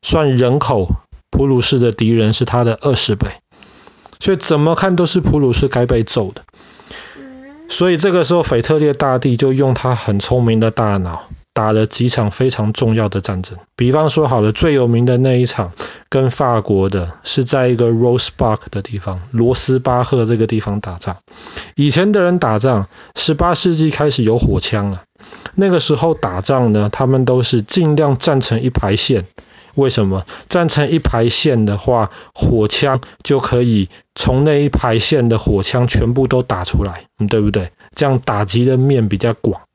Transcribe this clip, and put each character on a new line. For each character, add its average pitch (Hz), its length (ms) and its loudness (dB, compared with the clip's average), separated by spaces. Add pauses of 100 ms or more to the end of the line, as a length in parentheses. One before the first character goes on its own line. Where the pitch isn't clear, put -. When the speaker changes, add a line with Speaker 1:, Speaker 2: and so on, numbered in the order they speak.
Speaker 1:
算 147 360 2
人 127 240 2
口， 101 280 0 (420)
普 135 160 0
鲁 131 140 2
士 127 200 0
的 120 100 2
敌 110 200 0
人 110 220 2
是 - 120 0
他 123 180 0
的 117 180 0
二 143 140 0
十 107 220 0
倍， 101 120 -2 (920)
所 196 120 0
以 185 40 0
怎 151 240 0
么 160 160 2
看 190 180 0
都 175 100 2
是 175 160 0
普 151 200 0
鲁 127 120 2
士 139 140 0
该 123 200 0
被 117 180 0
揍 104 260 -4
的。 - 140 -20 (720)
Speaker 2:
嗯。 269 520 -20
Speaker 1:
所 185 220 0
以 175 60 2
这 180 160 0
个 175 100 2
时 151 120 2
候， 170 80 4
腓 120 200 0
特 156 160 0
烈 151 140 2
大 131 260 0
帝 123 180 0
就 131 160 2
用 131 220 2
他 127 220 -2
很 101 240 -2
聪 127 240 0
明 113 160 2
的 113 100 2
大 107 260 -2
脑， 90 280 -6 (280)
打 110 200 -2
了 107 140 2
几 123 220 -2
场 110 220 0
非 131 200 0
常 107 220 -4
重 113 220 0
要 110 140 0
的 98 120 -4
战 92 220 -6
争。 90 160 -12 (160)
比 123 160 0
方 151 200 2
说 151 180 0
好 117 120 0
了， 107 120 2
最 156 220 0
有 127 120 2
名 120 200 2
的 123 120 2
那 127 220 2
一 127 40 2
场 95 280 -4 (360)
跟 135 220 0
法 123 300 0
国 98 280 0
的， 90 360 -6
是 - 180 -2
在 127 240 0
一 123 80 2
个 117 160 2
Rosbach 120 680 0 (100)
的 101 100 -8
地 101 200 -10
方， 92 200 -10 (120)
罗 117 240 2
斯 131 240 -2
巴 127 240 0
赫 123 220 0
这 117 100 0
个 110 100 0
地 110 140 -2
方 104 180 -6
打 92 200 -10
仗。 90 180 -10 (580)
以 143 160 2
前 185 220 2
的 202 100 2
人 175 160 2
打 110 220 2
仗， 110 260 0 (300)
十 - 180 0
八 170 220 0
世 180 180 2
纪 156 160 2
开 147 180 0
始 131 140 0
有 110 160 2
火 98 220 0
枪 101 320 -2
了。 92 100 -10 (540)
那 196 120 2
个 175 120 2
时 147 160 0
候 160 180 0
打 92 260 -4
仗 123 320 2
呢， 104 200 2
他 131 160 -2
们 131 160 2
都 127 180 2
是 120 180 0
尽 151 360 0
量 143 220 2
站 143 220 0
成 120 220 -2
一 131 80 0
排 104 240 -2
线。 107 300 0 (520)
为 135 140 2
什 110 160 0
么？ 95 180 -2 (240)
站 175 200 0
成 147 200 0
一 156 120 2
排 117 280 0
线 117 380 2
的 101 120 0
话， 117 340 0 (200)
火 110 360 0
枪 131 320 0 (240)
就 139 160 0
可 123 200 0
以 110 280 2 (260)
从 131 300 0
那 147 180 2
一 147 60 2
排 120 320 0
线 123 280 2
的 113 80 2
火 101 280 0
枪 123 240 0
全 117 260 0
部 131 140 0
都 127 160 0
打 92 180 -4
出 - 220 -2
来， 92 220 -10 (120)
嗯， 107 80 -2
对 110 140 0
不 104 100 0
对？ 95 220 -4 (200)
这 151 140 -2
样 131 140 0
打 104 240 -2
击 113 200 0
的 131 120 2
面 127 320 2
比 98 100 -2
较 113 160 0
广。 - 280 -4 (120)